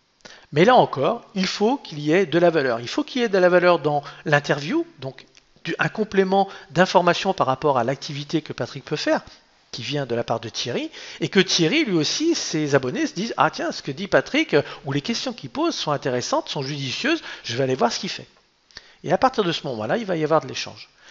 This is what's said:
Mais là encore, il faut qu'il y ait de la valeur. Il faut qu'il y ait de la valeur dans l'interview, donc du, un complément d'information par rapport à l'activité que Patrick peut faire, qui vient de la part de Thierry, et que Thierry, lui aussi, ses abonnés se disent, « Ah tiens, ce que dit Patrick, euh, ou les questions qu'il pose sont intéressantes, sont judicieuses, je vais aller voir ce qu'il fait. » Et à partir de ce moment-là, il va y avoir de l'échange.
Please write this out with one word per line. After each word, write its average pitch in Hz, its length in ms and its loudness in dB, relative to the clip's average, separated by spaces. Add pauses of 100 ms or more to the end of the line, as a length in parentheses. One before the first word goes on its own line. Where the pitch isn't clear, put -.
(520)
Mais 156 140 6
là 254 80 8
encore, 175 500 2 (100)
il 190 120 -2
faut 233 320 0
qu'il - 200 -12
y 147 140 0
ait 190 140 4
de 151 120 0
la 175 120 6
valeur. 135 300 0
Il 120 80 -10
faut - 140 -2
qu'il 254 200 -4
y - 20 2
ait 220 60 -2
de 196 80 2
la 180 100 6
valeur 175 300 6
dans 147 240 0 (240)
l'interview, 151 580 0 (140)
donc 135 260 -12 (400)
du, 165 140 -6
un 156 100 0
complément 196 580 2 (260)
d'information 175 600 4
par 131 140 0
rapport 131 320 2
à 117 60 2
l'activité 143 580 -4
que - 100 -14
Patrick 123 320 -8
peut 156 120 -6
faire, 294 260 0 (500)
qui - 80 -10
vient 135 240 -4
de 117 100 -4
la 117 100 -2
part 113 160 -2
de 113 100 -10
Thierry, 214 400 -6 (300)
et 156 100 -4
que 190 100 6
Thierry, 180 460 2
lui 190 100 0
aussi, 294 380 0
ses 151 400 -2
abonnés 143 320 0
se - 80 -10
disent, « 214 240 -6
Ah 151 120 4
tiens, 330 220 -6
ce - 80 -10
que 147 120 -8
dit 185 160 -10
Patrick, 262 440 2
euh, 147 80 6 (240)
ou 139 80 -6
les 143 80 -2
questions 233 320 -4
qu'il 143 160 -14
pose 302 260 -2
sont - 160 -4
intéressantes, 135 600 -2
sont 151 100 -6
judicieuses, 139 640 -2 (220)
je 117 120 -6
vais 135 80 2
aller 131 120 0
voir 220 160 2
ce - 80 -6
qu'il 190 100 -8
fait. » - 160 -12 (800)
Et 147 80 0
à 190 60 2
partir 247 260 2
de 170 80 0
ce - 140 -6
moment-là, 123 320 -2
il 226 80 -6
va 185 100 -2
y 156 80 0
avoir 147 160 2
de 131 80 -6
l'échange. 110 400 -12 (220)